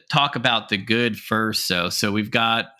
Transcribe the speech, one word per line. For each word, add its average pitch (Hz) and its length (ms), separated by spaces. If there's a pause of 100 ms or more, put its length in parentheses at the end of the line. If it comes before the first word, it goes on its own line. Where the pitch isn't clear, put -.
(100)
talk 143 260
about 117 320
the 107 100
good 113 400
first. 110 480
So, 87 240
so - 220
we've 107 180
got 113 360 (140)